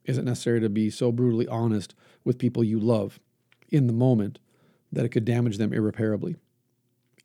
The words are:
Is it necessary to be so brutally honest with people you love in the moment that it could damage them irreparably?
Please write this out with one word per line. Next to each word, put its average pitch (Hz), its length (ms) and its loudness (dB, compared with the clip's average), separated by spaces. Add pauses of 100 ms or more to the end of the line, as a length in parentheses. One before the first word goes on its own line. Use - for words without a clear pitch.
Is 127 120 -2
it 143 80 -2
necessary 117 360 0
to 110 80 0
be 107 200 0
so 120 220 0
brutally 120 360 0
honest 113 460 -2 (300)
with 123 160 -2
people 123 240 0
you 107 160 0
love 107 400 -2 (500)
in 139 180 4
the 113 60 2
moment 117 460 2 (520)
that 120 140 -2
it - 40 -2
could 113 160 0
damage 120 320 0
them 107 160 0
irreparably? 107 640 -2 (880)